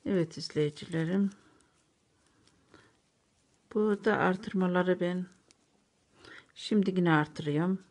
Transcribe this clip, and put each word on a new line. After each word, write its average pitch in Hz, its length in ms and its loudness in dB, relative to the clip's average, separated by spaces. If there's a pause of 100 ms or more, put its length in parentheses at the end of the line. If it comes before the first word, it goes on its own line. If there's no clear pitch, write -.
Evet 175 320 -2
izleyicilerim. 165 920 -2 (2500)
Burada 208 420 2
artırmaları 180 840 0
ben 180 260 -4 (1300)
şimdi 196 360 2
yine 180 220 4
artırıyorum. 156 800 0